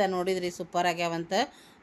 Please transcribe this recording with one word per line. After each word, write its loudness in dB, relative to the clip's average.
ನೋಡಿದ್ರಿ 0
ಸೂಪರ್ -2
ಆಗ್ಯಾವಂತ, -2